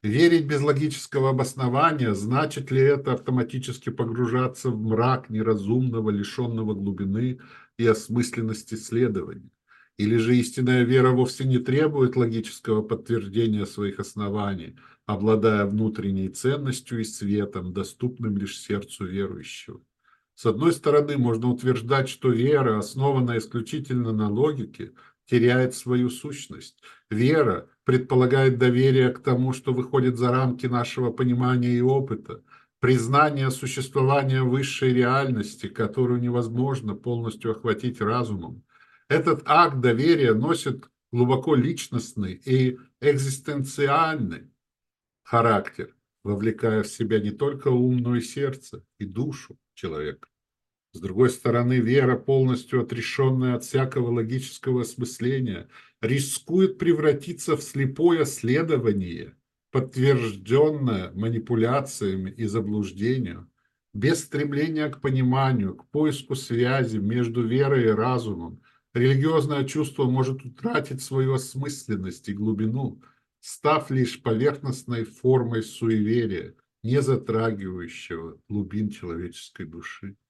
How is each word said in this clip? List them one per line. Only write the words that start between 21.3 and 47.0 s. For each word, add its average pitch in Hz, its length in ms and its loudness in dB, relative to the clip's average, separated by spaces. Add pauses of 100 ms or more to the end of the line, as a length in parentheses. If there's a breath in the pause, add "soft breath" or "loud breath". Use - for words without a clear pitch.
утверждать, 127 580 0
что - 220 -2
вера, 120 500 4
основанная 127 600 0
исключительно 120 760 -4
на 107 160 0
логике, 131 640 -2 (320 soft breath)
теряет 123 500 4
свою 123 340 0
сущность. - 720 -14 (280 loud breath)
Вера 120 580 2 (160)
предполагает 127 760 4
доверие 127 520 4
к 127 100 -6
тому, 127 320 0
что 127 220 -4
выходит 127 440 0
за 123 140 2
рамки 127 340 0
нашего 120 460 -2
понимания 123 640 2
и 120 60 2
опыта – 131 600 -2 (380 soft breath)
признание 135 720 2
существования 131 920 0
высшей 131 500 0
реальности, 123 760 0
которую 120 540 -2
невозможно 120 760 -2
полностью 117 560 -6
охватить 117 480 -4
разумом. 107 640 -4 (440 soft breath)
Этот 156 380 2
акт 151 340 4
доверия 127 540 4
носит 131 560 -2 (220)
глубоко 131 440 2
личностный 120 800 -2 (120)
и 127 320 2 (240 loud breath)
экзистенциальный 139 1500 0 (720)
характер, 113 720 0 (280)
вовлекая 107 600 0
в 104 40 -6
себя 110 320 0